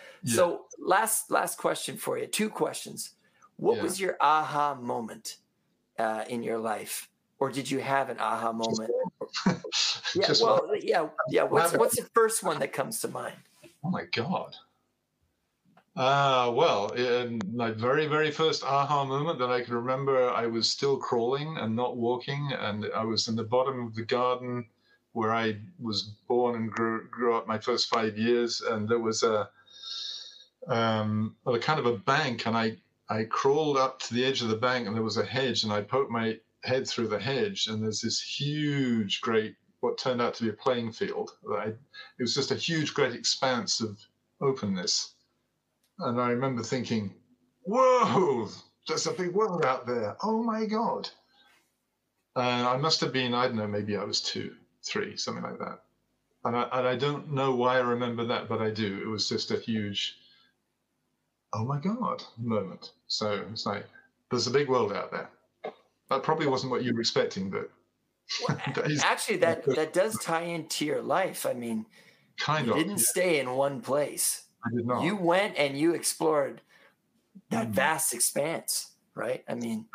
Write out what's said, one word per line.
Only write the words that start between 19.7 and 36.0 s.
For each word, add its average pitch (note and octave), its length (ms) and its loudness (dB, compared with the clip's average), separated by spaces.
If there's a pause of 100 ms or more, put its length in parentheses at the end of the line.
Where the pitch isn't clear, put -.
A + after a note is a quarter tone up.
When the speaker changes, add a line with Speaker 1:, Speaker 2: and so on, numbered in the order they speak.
Speaker 1:
remember, C3 540 2
I A#2 160 0
was A2+ 240 0
still C#3 280 2
crawling C3+ 600 0
and A2 180 -2
not B2 220 0
walking, C3+ 600 0
and G#2 260 -4 (100)
I A2 100 0
was A2 240 0
in A2 60 0
the A2+ 80 -2
bottom B2+ 440 0
of A2 80 -10
the A2 80 -4
garden B2 640 0 (480)
where A2 200 2
I A2 240 0 (220)
was G#2+ 240 -4 (240)
born A#2+ 280 2
and A2 160 -2
grew, A2+ 380 -2
grew A#2+ 260 2
up A2 120 -2
my A2 100 -2
first A#2 320 0
five A2 280 0
years, A#2 440 2
and G#2+ 280 -2
there A#2 100 4
was A2 240 0
a, G#2+ 260 2 (1160)
um, A2 680 2 (100)
a A#2+ 140 2
kind D3+ 200 2
of B2 60 -2
a A#2 120 4
bank, C3+ 480 0
and A2+ 120 2
I, A2+ 200 0 (320)
I A2 160 0
crawled C#3+ 520 2
up C3 220 2
to - 140 -6
the B2 120 2
edge C3 160 0
of A2+ 80 0
the A2 80 0
bank, B2 300 0
and G#2+ 80 -2
there A2+ 80 0
was G#2+ 140 -2
a G2+ 80 0
hedge, A#2+ 380 0
and A2 80 -2
I G#2 100 2
poked G#2 300 0